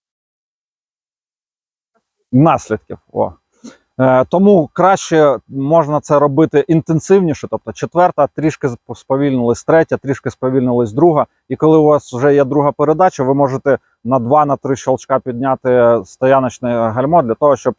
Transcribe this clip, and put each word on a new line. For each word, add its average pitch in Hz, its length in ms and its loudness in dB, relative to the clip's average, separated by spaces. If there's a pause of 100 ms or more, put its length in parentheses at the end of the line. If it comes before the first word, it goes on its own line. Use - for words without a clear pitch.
(2250)
наслідків. 123 680 0 (140)
О. 104 200 -4 (680)
Е, 131 260 2
тому 185 480 2
краще 165 640 2 (120)
можна 143 500 0
це 147 200 0
робити 147 480 0
інтенсивніше, 160 840 0
тобто 110 220 -10
четверта 165 540 -2
трішки 147 400 -4
сп-, 120 280 -12
сповільнилась, 131 680 -2
третя 156 340 0
трішки 135 320 -8
сповільнилась, 123 640 -2
друга. 151 320 2 (240)
І 127 60 -8
коли 160 220 2
у 156 60 4
вас 147 300 0
вже 143 220 0
є 143 80 4
друга 143 280 0
передача, 156 520 0
ви 131 100 0
можете 135 440 0 (260)
на 127 160 -2
два, 143 260 0
на 139 100 -2
три 135 200 -6
щелчка 131 440 -6
підняти 123 840 -2
стояночне 127 840 -2
гальмо 139 320 0
для 113 120 -2
того, 143 220 2
щоб 120 240 -4